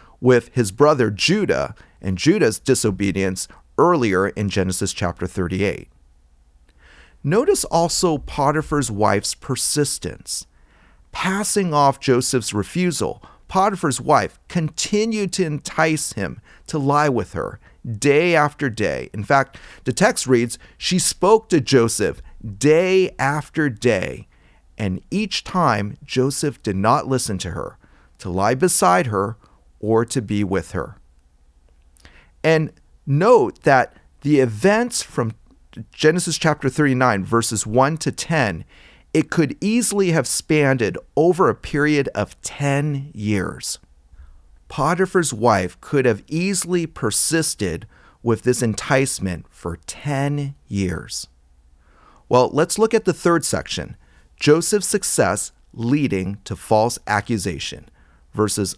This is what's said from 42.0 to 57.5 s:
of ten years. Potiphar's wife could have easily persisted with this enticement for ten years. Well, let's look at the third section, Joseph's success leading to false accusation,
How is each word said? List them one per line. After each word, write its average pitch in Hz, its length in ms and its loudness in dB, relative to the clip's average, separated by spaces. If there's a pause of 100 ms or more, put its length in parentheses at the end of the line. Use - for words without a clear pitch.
of - 280 -4
ten 143 720 -4
years. 101 640 -4 (920)
Potiphar's 170 640 0
wife 104 480 0
could 135 260 0
have 110 220 2
easily 175 580 -2
persisted 110 1000 -4 (360)
with 113 200 0
this 123 200 0
enticement 110 840 -2
for - 380 -10
ten 143 680 -4 (120)
years. 90 600 -6 (1000)
Well, 127 240 4
let's 156 260 0
look 220 160 2
at 220 100 0
the 180 80 2
third 170 320 0
section, - 520 -6 (400)
Joseph's 170 500 2
success - 640 -2 (200)
leading 113 720 -2
to 95 120 -8
false 110 500 0
accusation, 104 840 -4 (440)